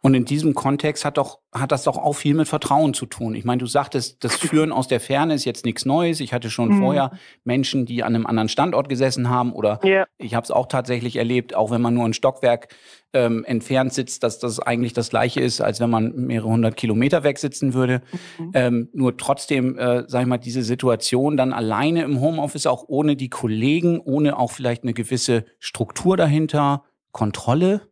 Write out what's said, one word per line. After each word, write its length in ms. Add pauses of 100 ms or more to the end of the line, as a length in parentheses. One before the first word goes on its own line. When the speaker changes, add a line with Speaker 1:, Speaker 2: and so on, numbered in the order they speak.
Speaker 1:
Und 120
in 120
diesem 280
Kontext 520
hat 120
doch, 220 (120)
hat 200
das 120
doch 140
auch 160
viel 220
mit 120
Vertrauen 460
zu 140
tun. 280
Ich 100
meine, 140
du 60
sagtest, 580
das 120
Führen 360
aus 160
der 120
Ferne 340
ist 100
jetzt 220
nichts 200
Neues. 340
Ich 140
hatte 180
schon 180
Speaker 2:
Mhm. 120
Speaker 1:
vorher 300 (320)
Menschen, 420
die 180
an 120
einem 120
anderen 200
Standort 420
gesessen 400
haben 240
oder 300
Speaker 2:
Ja. 220 (120)
Speaker 1:
ich 180
hab's 160
auch 160
tatsächlich 480
erlebt, 400
auch 160
wenn 100
man 140
nur 100
ein 80
Stockwerk, 540 (480)
ähm, 300
entfernt 480
sitzt, 300
dass 160
das 200
eigentlich 340
das 160
Gleiche 300
ist, 220
als 180
wenn 100
man 260
mehrere 340
hundert 280
Kilometer 460
weg 140
sitzen 360
würde. 280 (380)
Speaker 2:
Mhm. 160
Speaker 1:
Ähm, 380
nur 240
trotzdem, 600
äh, 300
sag 140
ich 60
mal, 100
diese 260
Situation 720
dann 160
alleine 500
im 180
Homeoffice, 440
auch 220
ohne 280
die 140
Kollegen, 680
ohne 380
auch 140
vielleicht 320
eine 100
gewisse 520 (140)
Struktur 580
dahinter, 680 (280)
Kontrolle? 680 (100)